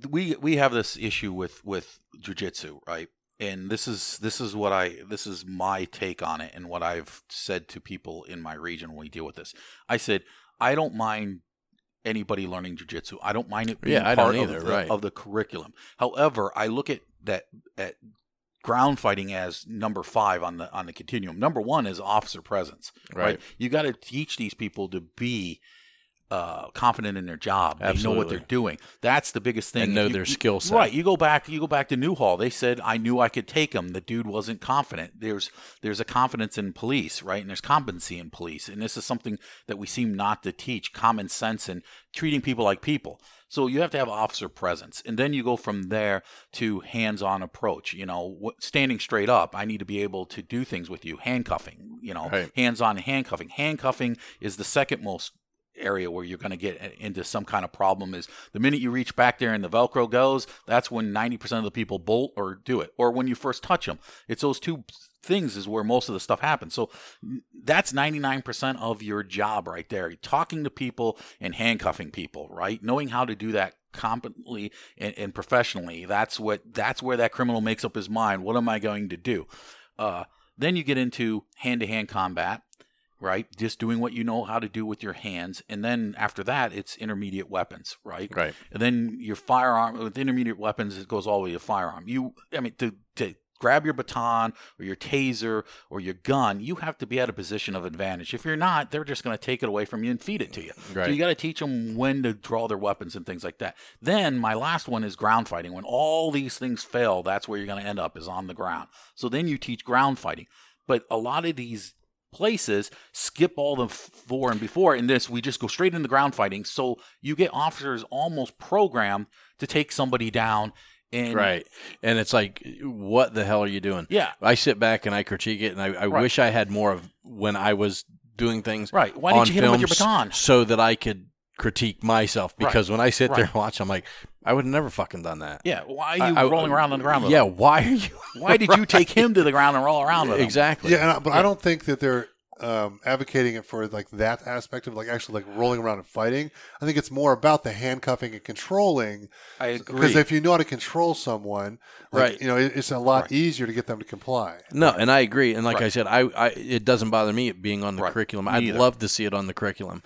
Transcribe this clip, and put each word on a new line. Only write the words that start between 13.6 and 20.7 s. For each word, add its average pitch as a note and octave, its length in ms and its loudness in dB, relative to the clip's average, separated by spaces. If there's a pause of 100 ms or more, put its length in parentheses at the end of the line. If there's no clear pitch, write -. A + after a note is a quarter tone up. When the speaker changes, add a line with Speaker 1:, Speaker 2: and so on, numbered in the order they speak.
Speaker 1:
it - 100 -10
being D3 140 2
Speaker 2:
Yeah, A#2 140 4
I A#2+ 60 6
don't B2 100 8
Speaker 1:
part A2+ 100 4
Speaker 2:
either, A#2 220 0
Speaker 1:
of E2 80 -8
the, - 60 -2
Speaker 2:
right. F2 180 0
Speaker 1:
of G#2 120 0
the G#2 100 -4
curriculum." G2 640 -8 (240)
However, B2 580 0
I G#2+ 120 0
look A#2+ 220 -4
at C#3 120 -4 (240)
that, G2 200 -4 (320)
at F#2+ 180 -8 (680)
ground B2+ 360 2
fighting G2+ 340 -2
as F#2 340 -6
number G#2+ 340 -6
five G2 400 2
on E2+ 160 -6
the, E2 140 -12